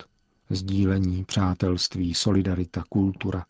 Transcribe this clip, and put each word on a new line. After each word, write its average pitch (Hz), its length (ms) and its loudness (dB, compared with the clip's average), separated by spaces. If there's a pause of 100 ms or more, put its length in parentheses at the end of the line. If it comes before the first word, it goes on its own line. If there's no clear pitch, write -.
(500)
Sdílení, 95 760 0
přátelství, 90 880 0
solidarita, 92 760 0
kultura, 95 600 0